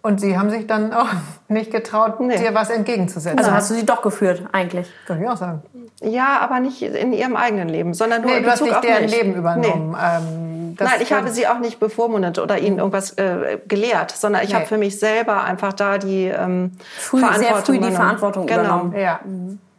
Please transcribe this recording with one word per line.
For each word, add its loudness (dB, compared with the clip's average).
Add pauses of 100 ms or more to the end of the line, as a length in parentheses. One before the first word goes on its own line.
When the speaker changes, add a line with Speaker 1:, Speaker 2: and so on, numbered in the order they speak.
Speaker 1:
Und 2
sie 2
haben 2
sich -2
dann 0
auch 2 (200)
<laughs> -20
nicht -2
getraut, 0
Speaker 2:
Nee. 2
Speaker 1:
dir 0
was 2
entgegenzusetzen. 0
Speaker 3:
Also 4
Speaker 2:
Nein. 4
Speaker 3:
hast 0
du 2
sie 0
doch 4
geführt, 0
eigentlich? -2 (180)
Speaker 1:
Kann -4
ich -2
auch -2
sagen. -6 (380)
Speaker 2:
Ja, 0
aber 0
nicht -2
in -2
ihrem 0
eigenen 0
Leben, -2
sondern 0
nur 2
Speaker 1:
Nee, 4
Speaker 2:
in 0
Speaker 1:
du 4
hast 4
Speaker 2:
Bezug 2
Speaker 1:
nicht 2
Speaker 2:
auf 4
Speaker 1:
deren 4
Speaker 2:
mich. 2
Speaker 1:
Leben 2
Speaker 2:
Nee. -2
Speaker 1:
übernommen. 0
Ähm, -4
das 0
Speaker 2:
Nein, 2
ich -2
Speaker 1:
kann 2
Speaker 2:
habe -2
sie 0
auch 2
nicht -4
bevormundet 0
oder 0
ihnen 0
irgendwas, -2
äh, -2
gelehrt, 0
sondern 0
ich -4
Speaker 1:
Nee. -2
Speaker 2:
habe 0
für -2
mich -2
selber 0
einfach -4
da 0
die, -2
ähm, -2 (280)
Speaker 3:
Früh, 0
sehr 4
Speaker 2:
Verantwortung 2
Speaker 3:
früh 2
die 4
Speaker 2:
übernommen. 0
Speaker 3:
Verantwortung 0
Speaker 2:
Genau. 2
Speaker 3:
übernommen. 0
Speaker 1:
Ja. 0
Speaker 3:
Mhm. -10 (200)